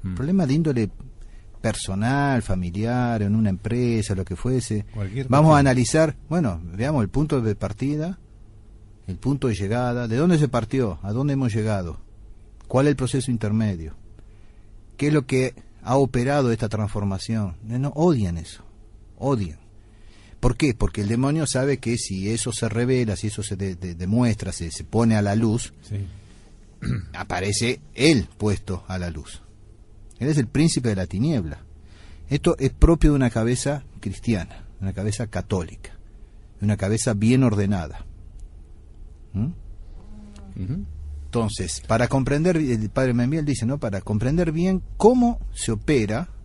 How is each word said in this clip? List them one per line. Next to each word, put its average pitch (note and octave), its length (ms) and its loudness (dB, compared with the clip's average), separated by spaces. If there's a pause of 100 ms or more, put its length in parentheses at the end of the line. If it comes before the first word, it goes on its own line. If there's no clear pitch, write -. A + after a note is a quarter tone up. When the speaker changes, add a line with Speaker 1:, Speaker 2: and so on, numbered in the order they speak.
Speaker 1:
Mm. F#2 120 -4
Speaker 2:
problema D#3+ 320 2
de C3 80 4
índole C#3 360 2 (680)
personal, A#2+ 800 0
familiar, G#2+ 800 -2
en G2+ 160 2
una A2 140 4
empresa, A2 640 0
lo F#2 100 -2
que F2+ 100 -6
fuese, A#2+ 600 -2
Speaker 1:
Cualquier A2 340 -6
Speaker 2:
vamos D3+ 220 8
a - 20 10
Speaker 1:
cosa. D3 80 10
Speaker 2:
analizar, C#3 560 4 (140)
bueno, C3+ 280 0 (160)
veamos B2+ 280 0
el G2 80 0
punto D3 320 2
de G#2+ 120 2
partida, D3 640 -4 (880)
el F#2 100 -8
punto C3 320 0
de A2 80 2
llegada, A#2+ 520 -2
de A2 80 0
dónde E3+ 220 4
se D3 100 4
partió, A2+ 540 0
a G2+ 100 -4
dónde C#3 220 0
hemos B2+ 180 0
llegado, G#2 460 -2 (680)
cuál C3+ 200 2
es D3 60 4
el C3 40 2
proceso C3 340 -2
intermedio, G#2 640 0 (1000)
qué C#3+ 120 0
es D3+ 40 4
lo C#3+ 140 4
que C3 280 0 (280)
ha B2 140 0
operado C3 560 2
esta A2 160 -2
transformación. G#2 960 -2
No, A#2 140 -4
no, C#3 120 -2
odian C3+ 480 2
eso, - 240 -14 (560)
odian. G#2+ 400 -2 (840)
¿Por A#2+ 160 4
qué? C#3+ 180 2
Porque - 280 -2
el G2+ 60 0
demonio C#3 380 2
sabe C3+ 320 0
que A#2+ 200 -2
si F#2+ 320 -4
eso A#2 220 -2
se A2+ 180 -2
revela, A#2+ 460 2
si - 100 -6
eso G#2+ 160 -4
se G2+ 140 -6
de-, F#2+ 200 -4
de-, F2 180 -8
demuestra, G#2 580 2
se, E2+ 180 -6
se - 140 -10
pone A2+ 320 4
a G#2 60 4
la G2+ 140 2
luz, A2+ 360 0 (100)
Speaker 1:
Sí. G2+ 240 -8 (720)
Speaker 2:
<clears throat> - 60 -6 (280)
aparece G2+ 680 -2 (140)
él C3+ 320 4 (120)
puesto G2 500 -2
a F#2 100 -6
la F2 120 -4
luz. - 320 -12 (760)
Él B2+ 100 -2
es D#3 80 2
el B2+ 120 2
príncipe C3 420 2
de G2+ 60 0
la F2+ 100 -2
tiniebla. F#2+ 560 -2 (640)
Esto D3 300 2
es C3+ 140 2
propio D#3 400 6
de C#3+ 40 4
una B2+ 140 4
cabeza B2 540 -2 (160)
cristiana, - 640 -4 (160)
una F#2+ 100 -4
cabeza G#2 360 -4
católica, F#2+ 640 -6 (680)
una G#2 160 0
cabeza A2 380 0
bien A#2 280 4
ordenada. G2+ 640 0 (1300)
¿Mm? G2 120 -2 (1160)
Speaker 1:
Ujú. E3+ 220 -6 (420)
Speaker 2:
Entonces, G#2 600 -4
para A#2 220 2
comprender, C#3+ 480 2
el A#2+ 340 0
padre C3 240 0
Membiel C#3 300 0
dice, C3+ 200 -2
¿no? C#3 140 -2
Para G2+ 220 -4
comprender C#3 520 0
bien F#3 300 0 (140)
cómo A#3+ 420 6 (160)
se - 180 -4
opera A2 560 0 (160)